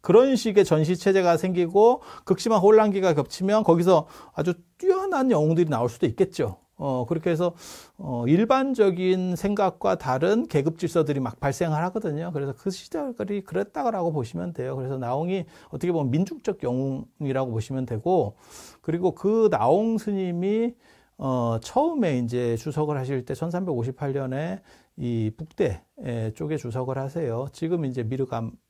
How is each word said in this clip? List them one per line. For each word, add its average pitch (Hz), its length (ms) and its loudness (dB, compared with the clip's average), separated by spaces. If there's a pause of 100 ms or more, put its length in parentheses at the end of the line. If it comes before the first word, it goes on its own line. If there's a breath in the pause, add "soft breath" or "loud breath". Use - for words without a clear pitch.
그런 254 360 6
식의 202 280 4
전시 156 320 2
체제가 180 400 4
생기고 185 680 4 (220 loud breath)
극심한 208 360 2
혼란기가 202 540 6
겹치면 190 500 0
거기서 170 420 4 (280 loud breath)
아주 156 200 -2 (240)
뛰어난 370 520 0
영웅들이 165 380 2
나올 123 200 0
수도 117 180 -2
있겠죠. 117 520 -2 (200)
어, 127 300 -4
그렇게 160 220 -2
해서, 170 240 0 (420 loud breath)
어, 120 320 -6
일반적인 185 1040 2
생각과 196 640 0
다른 170 500 0
계급 156 320 0
질서들이 147 420 0
막 120 200 -6
발생을 156 440 0
하거든요. 175 500 -4
그래서 139 180 -4
그 - 180 -6
시절이 208 720 -6
그랬다라고 196 680 -2
보시면 165 400 -6
돼요. 131 240 -6
그래서 131 220 -6
나홍이 156 480 -4 (240 loud breath)
어떻게 175 200 -4
보면 147 200 0
민중적 190 520 -2
영웅이라고 131 880 -4
보시면 123 360 -4
되고, 117 500 0 (460 loud breath)
그리고 170 320 -2
그 214 360 2
나홍 175 460 2
스님이, 202 800 -2 (440 soft breath)
어, 123 440 0
처음에 254 560 0
이제 120 380 -2
주석을 151 420 -4
하실 131 260 -4
때 139 100 -6
천삼백오십팔 147 760 -4
년에 139 480 -6 (380 soft breath)
이 117 380 -2
북대, 127 460 -4 (180)
에, 117 340 -6
쪽에 156 220 -6
주석을 131 420 -6
하세요. 135 540 -6
지금 165 320 -4
이제 127 180 -4
미르감이 117 480 -4 (200)